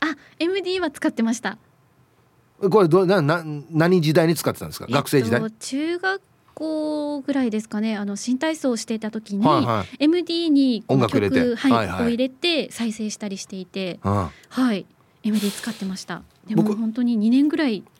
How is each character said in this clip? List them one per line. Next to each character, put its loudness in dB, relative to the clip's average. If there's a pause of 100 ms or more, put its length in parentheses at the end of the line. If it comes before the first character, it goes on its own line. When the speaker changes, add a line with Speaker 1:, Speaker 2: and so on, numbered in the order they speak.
Speaker 1:
あ、 -2 (220)
エ -2
ム -2
デ -6
ィ -2
ー -4
は -2
使 -4
っ -2
て -4
ま 0
し -8
た。 -8 (1120)
Speaker 2:
こ 6
れ 6
ど 6
う、 2
な、 4
な、 2 (260)
何 4
時 2
代 6
に 4
使 -2
っ 0
て -14
た -8
ん -8
で -12
す -12
か？ -12
学 0
生 4
時 -2
代？ 2
Speaker 1:
え -4
っ -8
と、 -16
中 -4
学 -4 (320)
校 -4
ぐ -2
ら 0
い 0
で -2
す -8
か -4
ね。 -2
あ -6
の、 -6
新 -2
体 -2
操 -2
を 0
し -6
て -4
い -4
た -6
時 -8
に、 2
Speaker 2:
は 4
い 0
は 0
い。 -18
Speaker 1:
エ 4
ム 2
デ -6
ィ -2
ー 0
に 2
こ 2
の 4
曲、 0
Speaker 2:
音 2
楽 2
入 2
れ -2
て。 -6
Speaker 1:
は 0
い、 6
Speaker 2:
は 4
い -2
は -4
い。 2
Speaker 1:
を 2
入 0
れ 0
て -2
再 -6
生 -8
し -10
た -8
り -8
し -14
て -14
い -10
て、 -8
Speaker 2:
う -2
ん。 0 (200)
Speaker 1:
は 0
い、 -6 (380)
エ 0
ム 0
デ 0
ィ -2
ー -4
使 -10
っ -6
て -10
ま -6
し -12
た。 -12 (240)
で -4
も、 4
Speaker 2:
僕 0
Speaker 1:
本 -2
当 -4
に 0
二 2
年 4
ぐ -2
ら 0
い -4 (180)